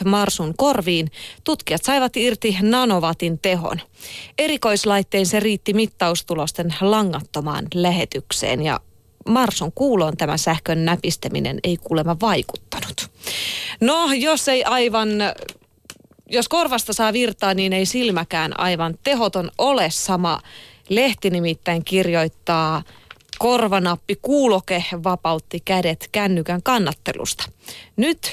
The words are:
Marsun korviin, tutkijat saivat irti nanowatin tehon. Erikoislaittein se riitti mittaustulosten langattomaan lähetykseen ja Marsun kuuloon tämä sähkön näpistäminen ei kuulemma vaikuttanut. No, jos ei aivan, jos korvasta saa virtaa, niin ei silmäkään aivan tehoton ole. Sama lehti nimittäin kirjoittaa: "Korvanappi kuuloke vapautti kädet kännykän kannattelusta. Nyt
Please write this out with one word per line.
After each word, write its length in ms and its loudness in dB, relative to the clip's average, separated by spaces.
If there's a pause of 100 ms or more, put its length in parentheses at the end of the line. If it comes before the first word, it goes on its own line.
Marsun 520 0
korviin, 540 2 (320)
tutkijat 400 -2
saivat 340 0
irti 440 0
nanowatin 760 2
tehon. 420 -2 (560)
Erikoislaittein 880 2
se 140 0
riitti 340 0
mittaustulosten 1080 -2
langattomaan 920 0
lähetykseen 880 0
ja 180 -2 (480)
Marsun 440 2
kuuloon 460 2
tämä 200 0
sähkön 480 0
näpistäminen 800 -2
ei 140 0
kuulemma 440 0
vaikuttanut. 880 -4 (720)
No, 320 2
jos 340 2
ei 160 4
aivan, 460 2 (1200)
jos 200 0
korvasta 440 0
saa 200 2
virtaa, 400 0
niin 200 0
ei 120 2
silmäkään 760 -2
aivan 440 0
tehoton 540 0
ole. 320 2
Sama 500 -2 (500)
lehti 400 2
nimittäin 560 -2
kirjoittaa: 960 0 (560)
"Korvanappi 840 2
kuuloke 600 2 (200)
vapautti 640 -2
kädet 460 0
kännykän 520 0
kannattelusta. 800 -2 (520)
Nyt 380 0